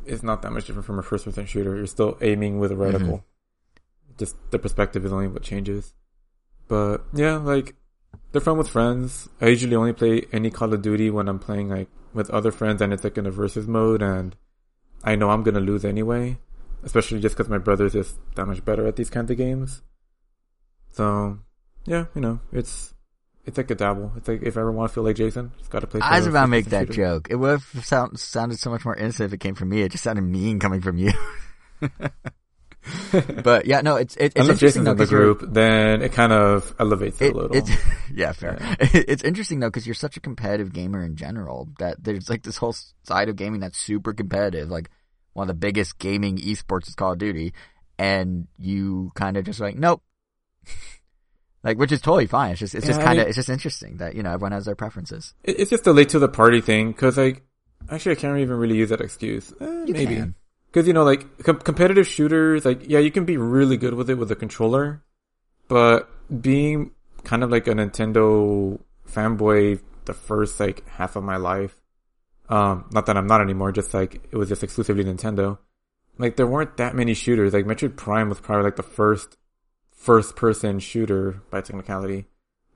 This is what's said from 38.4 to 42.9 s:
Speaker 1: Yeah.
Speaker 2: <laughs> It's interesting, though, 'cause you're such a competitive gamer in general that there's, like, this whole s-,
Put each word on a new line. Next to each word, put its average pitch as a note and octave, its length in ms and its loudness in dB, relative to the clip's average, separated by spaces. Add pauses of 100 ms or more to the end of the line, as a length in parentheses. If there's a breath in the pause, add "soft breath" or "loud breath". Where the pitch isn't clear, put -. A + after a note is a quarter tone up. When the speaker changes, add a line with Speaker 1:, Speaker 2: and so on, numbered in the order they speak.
Speaker 1:
Yeah. - 200 -6
Speaker 2:
<laughs> - 0 - (140)
It's C3 300 4
interesting, F3+ 360 -4
though, A#2 120 -2
'cause G#2+ 140 -6
you're A#2 100 -6
such - 220 -10
a - 20 -14
competitive G#2 540 -6
gamer F#2 300 -6
in E2 120 -8
general D2+ 540 -10 (100)
that F2 240 -6
there's, G2 260 -6
like, A2+ 140 -6
this A2 140 -12
whole A#2 140 -4
s-, - 220 -16 (100)